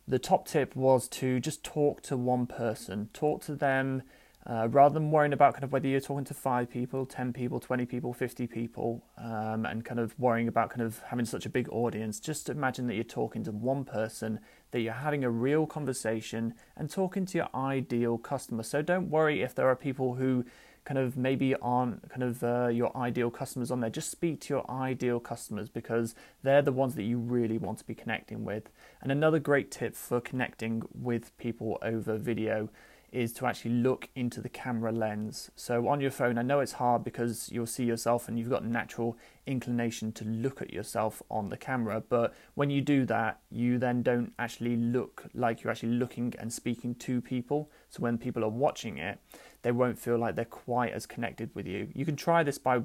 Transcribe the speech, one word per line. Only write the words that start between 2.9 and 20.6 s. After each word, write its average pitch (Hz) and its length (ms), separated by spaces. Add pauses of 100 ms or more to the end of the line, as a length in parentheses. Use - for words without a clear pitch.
talk 151 320
to 151 120
them, 135 480 (420)
uh, 113 240
rather 143 240
than 151 180
worrying 147 220
about 135 200
kind 135 120
of 143 80
whether 135 160
you're 135 100
talking 139 240
to 131 100
five 123 360
people, 127 360
ten 127 280
people, 123 260
twenty 127 260
people, 123 280
fifty 123 340
people, 117 560 (140)
um, 110 480
and 113 180
kind 120 160
of 113 180
worrying 117 300
about 117 220
kind 120 140
of 113 240
having 123 180
such 104 200
a 113 40
big 123 180
audience. 110 500
Just - 300
imagine 131 400
that 107 80
you're 110 80
talking 117 400
to 110 80
one 123 320
person, 110 560 (320)
that 127 80
you're 113 140
having 143 320
a 123 40
real 135 360
conversation 113 880 (240)
and 151 120
talking 190 360
to 175 120
your - 160
ideal 123 640
customer. 117 460
So 143 180
don't 175 280
worry 151 320
if 127 120
there 131 140
are 127 80
people 131 400
who 131 300 (400)